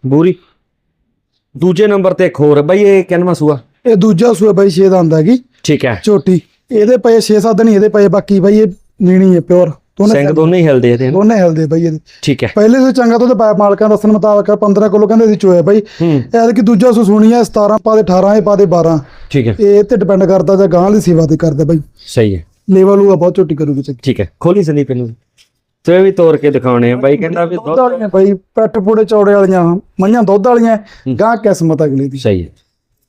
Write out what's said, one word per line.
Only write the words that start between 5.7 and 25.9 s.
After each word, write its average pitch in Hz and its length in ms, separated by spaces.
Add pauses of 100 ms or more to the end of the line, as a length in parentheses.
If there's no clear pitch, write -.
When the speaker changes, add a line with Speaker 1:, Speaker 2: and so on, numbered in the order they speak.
Speaker 1:
ਹੈ। 117 200
Speaker 2:
ਝੋਟੀ, 185 360 (300)
ਇਹਦੇ 226 260
ਪਏ 226 240
ਛੇ 214 200
ਸੱਤ 220 160
ਦਿਨ 226 120
ਹੀ 214 60
ਇਹਦੇ 202 140
ਪਏ, 202 200
ਬਾਕੀ 196 320
ਬਾਈ 202 180
ਇਹ 214 80 (360)
ਮੀਣੀ 185 320
ਹੈ 175 60
ਪਿਓਰ। 180 300 (300)
ਦੋਨੇ 208 140
Speaker 1:
ਸਿੰਘ 143 120
Speaker 2:
ਸਿੰਘ। 151 100
Speaker 1:
ਦੋਨੇ 160 220
ਹੀ 165 80
ਹਿਲਦੇ 123 240
ਆ - 20
ਇਹਦੇ, 120 120
ਹਨਾ? 127 80
Speaker 2:
ਦੋਨੇ 214 240
ਹਿਲਦੇ 165 300
ਬਾਈ 165 160
ਇਹਦੇ। 160 180 (220)
Speaker 1:
ਠੀਕ - 220
ਹੈ। - 100
Speaker 2:
ਪਹਿਲੇ 220 240
ਤੋਂ 262 140
ਚੰਗਾ, 233 260
ਤੋਂ 247 160
ਬਾਈ 214 240
ਮਾਲਕਾਂ 202 300
ਦੱਸਣ 214 240
ਮੁਤਾਬਕ 208 380
ਪੰਦਰਾਂ 202 400
ਕਿਲੋ 208 160
ਕਹਿੰਦੇ 226 180
ਅਸੀਂ 214 120
ਚੋਇਆ 180 260
ਬਾਈ। 202 180
Speaker 1:
ਹੂੰ। 170 340
Speaker 2:
ਐਤਕੀ 226 480
ਦੂਜਾ 233 300
ਸੂ 226 120
ਸੂਣੀ 214 280
ਆ, 240 100
ਸਤਾਰਾਂ 208 360
ਪਾ 220 180
ਦੇ, 220 60
ਅਠਾਰਾਂ 196 340
ਇਹ 214 60
ਪਾ 202 140
ਦੇ, 196 100
ਬਾਰਾਂ। 165 320 (320)
Speaker 1:
ਠੀਕ 123 180
ਹੈ। 107 120
Speaker 2:
ਇਹ 202 240
ਤੇ 214 120
ਡਿਪੈਂਡ 190 280
ਕਰਦਾ 185 320
ਜਾਂ 196 120
ਗਾਂ 175 140
ਵਾਲੀ 208 180
ਸੇਵਾ 165 260
ਤੇ 151 100
ਕਰਦਾ 156 280
ਬਾਈ। 160 140 (180)
Speaker 1:
ਸਹੀ 107 400
ਹੈ। 80 100 (240)
Speaker 2:
ਲੇਵਾ 190 240
ਲੂਆ 196 200
ਬਹੁਤ 175 200
ਝੋਟੀ 160 220
ਕਰੂਗੀ 143 260
ਚੰਗੀ। 135 200
Speaker 1:
ਠੀਕ 127 180
ਹੈ, 92 100 (100)
ਖੋਲੀ 190 220
ਸੰਦੀਪ 147 280
ਇਹਨੂੰ। 123 260 (680)
ਤੇ 170 120